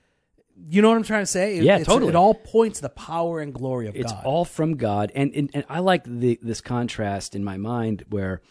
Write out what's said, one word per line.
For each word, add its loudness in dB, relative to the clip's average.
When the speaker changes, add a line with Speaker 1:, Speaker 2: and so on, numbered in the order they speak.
Speaker 1:
you 4
know 8
what 4
I'm 0
trying -2
to -4
say? -2
It, 4
Speaker 2:
Yeah, 8
Speaker 1:
it's, 0
Speaker 2:
totally. 4
Speaker 1:
it 2
all 6
points 0
to -18
the -6
power -4
and -8
glory -4
of -10
Speaker 2:
It's -4
Speaker 1:
God. -12
Speaker 2:
all 0
from -2
God. 0
And, 0
and, -2
and -4
I -6
like 2
the, 0
this -6
contrast -4
in -6
my -6
mind -4
where -4